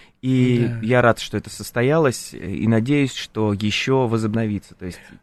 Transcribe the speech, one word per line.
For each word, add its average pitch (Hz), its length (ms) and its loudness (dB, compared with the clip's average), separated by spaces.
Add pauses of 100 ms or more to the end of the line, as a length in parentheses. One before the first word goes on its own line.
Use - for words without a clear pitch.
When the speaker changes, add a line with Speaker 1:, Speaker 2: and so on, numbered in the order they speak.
(220)
Speaker 1:
И 127 460 2
Speaker 2:
Да. 113 180 -6
Speaker 1:
я 123 160 4
рад, 117 180 4
что - 160 -6
это 104 140 -8
состоялось, 131 800 0
и - 340 -6
надеюсь, 123 480 2
что 107 380 -2
еще 107 540 0
возобновится. 110 680 -2
То - 120 -14
есть 87 120 -12 (240)